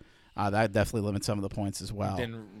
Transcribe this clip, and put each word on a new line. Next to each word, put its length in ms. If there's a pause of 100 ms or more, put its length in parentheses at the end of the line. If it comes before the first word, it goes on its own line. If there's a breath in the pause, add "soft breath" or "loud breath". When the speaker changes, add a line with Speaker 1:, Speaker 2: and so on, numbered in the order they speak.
(360 soft breath)
Speaker 1:
Uh, 140
that 220
definitely 300
limits 240
some 120
of 40
the 120
points 280
as 100
well. 240
Speaker 2:
Then 300 (140)